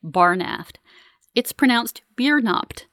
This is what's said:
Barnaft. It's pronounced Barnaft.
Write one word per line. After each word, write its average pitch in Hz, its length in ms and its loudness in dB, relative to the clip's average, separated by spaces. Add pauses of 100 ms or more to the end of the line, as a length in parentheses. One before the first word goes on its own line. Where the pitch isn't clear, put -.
Barnaft. 175 720 0 (600)
It's - 160 -2
pronounced 240 500 0 (140)
Barnaft. 254 760 0